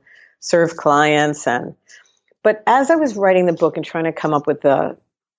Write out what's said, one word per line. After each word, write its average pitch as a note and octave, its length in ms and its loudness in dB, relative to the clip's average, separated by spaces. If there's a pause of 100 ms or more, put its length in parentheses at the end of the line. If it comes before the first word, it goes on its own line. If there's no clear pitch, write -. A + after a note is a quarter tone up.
(380)
served E3 380 0
clients. D3+ 680 0
And, B2 300 -4 (640)
but G#3+ 240 0
as B3+ 240 2
I E4 60 4
was D4 200 -2
writing F#3+ 300 2
the F3 80 2
book D#3+ 240 -2
and D#3 80 -6
trying E3 200 -6
to E3 60 -2
come D#3 220 -4
up D3 140 -2
with D3 140 -2
the, - 360 0 (420)